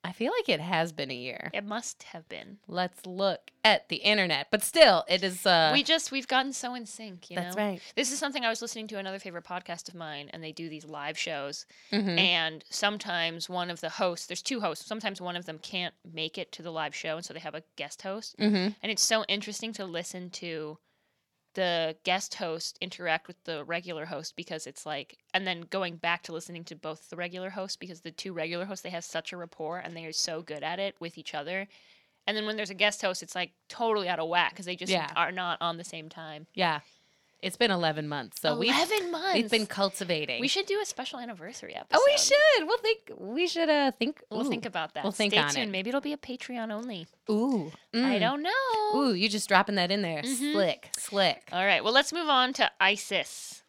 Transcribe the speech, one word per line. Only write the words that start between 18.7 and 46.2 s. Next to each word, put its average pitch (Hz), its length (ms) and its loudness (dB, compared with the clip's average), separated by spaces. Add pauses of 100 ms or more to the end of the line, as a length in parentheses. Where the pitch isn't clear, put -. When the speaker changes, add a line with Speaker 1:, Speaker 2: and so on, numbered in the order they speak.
Speaker 2:
And 214 100 -4
it's 196 120 0
so 220 240 2
interesting 208 460 -4
to 202 100 -8
listen 175 460 -8
to 156 480 -8 (760)
the 170 500 2
guest 185 320 0
host 165 460 -6
interact 175 460 -2
with - 180 -18
the 151 180 -4
regular 170 420 -6
host 151 300 -8
because 160 320 -8
it's - 180 -16
like, 143 320 -8 (160)
and 190 140 2
then 170 140 -4 (100)
going 180 240 -2
back 170 260 0
to - 100 -14
listening 165 320 -10
to 170 120 -14
both 156 340 -10
the 175 60 -12
regular 180 340 -8
hosts 190 260 -8
because 175 260 -16
the 165 100 -14
two 190 200 -10
regular 170 340 -4
hosts, 196 180 -10
they 180 80 -8
have 170 120 -6
such - 300 -8
a 180 40 -12
rapport 170 420 -8
and 165 180 -12
they 165 80 -14
are 160 80 -10
so 165 300 -4
good 151 180 -10
at 165 160 -4
it 196 220 -4
with 170 180 -10
each - 160 -12
other. 180 340 -4 (600)
And 214 100 0
then 214 80 -2
when 214 120 -4
there's 202 120 -4
a 196 60 -10
guest 208 260 2
host, 180 220 0
it's, - 100 -16
like, 175 200 -4 (160)
totally 214 380 0
out 175 120 0
of 160 100 -2
whack 175 260 4
'cause 180 120 -10
they 180 80 -4
just 185 160 -2
Speaker 1:
Yeah. 160 240 2
Speaker 2:
are 170 160 4
not 180 280 -2
on 170 180 0
the 170 60 -12
same 160 260 -12
time. 156 440 -14
Speaker 1:
Yeah. 165 280 2 (580)
It's 185 160 -6
been 240 140 4
eleven 156 380 2
months, 143 340 -6
so 151 160 2
we've, 175 180 2
Speaker 2:
Eleven 349 360 2
months. 339 240 0
Speaker 1:
we've 226 160 2
been 220 160 2
cultivating. 175 760 -2
Speaker 2:
We 262 60 0
should 320 180 0
do 403 160 -2
a 403 60 -2
special 262 320 -8
anniversary 214 580 -12 (160)
Speaker 1:
Oh, 494 140 8
we 587 60 8
Speaker 2:
episode. 539 200 4 (240)
Speaker 1:
should. 311 100 2
We'll 466 120 2
think, 440 360 0
we 247 320 -2
should, 330 220 2
uh, 285 220 4
think, 262 400 -4
Speaker 2:
We'll 226 160 -2
Speaker 1:
ooh, - 20 0
Speaker 2:
think 233 160 -2
about 165 300 -4
that. 147 80 -4
Speaker 1:
we'll 202 80 0
think 208 220 2
Speaker 2:
Stay 180 80 8
Speaker 1:
on 143 120 4
Speaker 2:
tuned. 208 160 0
Speaker 1:
it. - 20 -4
Speaker 2:
Maybe 190 200 -2
it'll 277 100 0
be 294 120 -4
a 285 40 -6
Patreon 240 540 -8